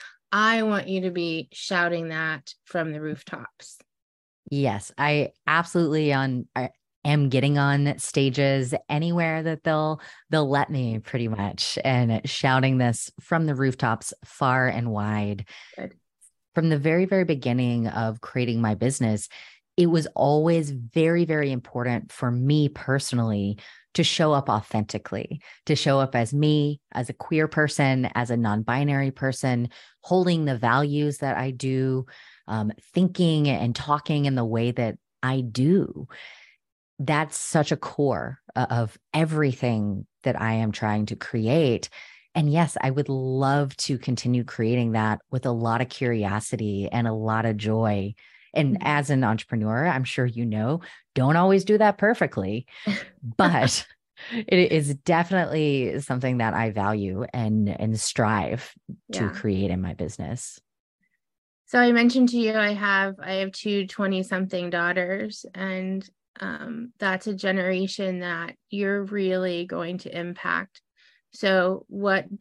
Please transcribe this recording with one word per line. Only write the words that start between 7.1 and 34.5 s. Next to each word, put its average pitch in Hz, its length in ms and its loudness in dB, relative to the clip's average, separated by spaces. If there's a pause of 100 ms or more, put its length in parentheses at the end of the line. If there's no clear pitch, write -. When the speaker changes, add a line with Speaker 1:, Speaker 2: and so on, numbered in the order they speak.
Speaker 2:
getting 135 300 2
on 143 400 2
stages 135 760 0 (140)
anywhere 160 540 -2
that 160 220 -6
they'll, 156 360 0 (300)
they'll 151 180 2
let 139 220 0
me 123 280 -2
pretty 120 300 -4
much, 101 560 -4
and 123 440 2
shouting 131 500 2
this 120 320 0 (100)
from 165 260 0
the 147 80 0
rooftops 127 580 0 (120)
far 127 440 2
and 117 220 -2
wide. 104 560 -4 (300)
Speaker 1:
Good. - 180 -12 (600)
Speaker 2:
From 165 140 2
the 156 100 2
very, 160 280 2
very 190 180 2
beginning 123 640 0
of 113 320 -4
creating 120 400 -2
my 110 140 2
business, 113 540 0 (480)
it 175 100 6
was 165 280 2
always 151 560 2
very, 160 540 2
very 151 260 0
important 120 640 -4
for 127 180 -2
me 139 380 4
personally 113 880 -2 (360)
to 170 100 2
show 156 280 2
up 139 160 2
authentically, 107 920 -4 (260)
to 156 80 2
show 139 240 4
up 135 160 2
as 120 180 0
me, 147 480 2 (120)
as 123 160 -4
a - 60 -10
queer 156 340 0
person, 139 640 2
as 120 160 0
a 120 60 0
non-binary 127 760 0
person, 127 600 -2 (320)
holding 180 420 2
the 135 140 0
values 143 600 2
that 135 180 -2
I 131 160 -2
do, 131 540 -2 (400)
um, 107 240 -2 (220)
thinking 175 560 2
and 117 260 0
talking 147 520 0
in 135 80 0
the 123 100 0
way 117 280 0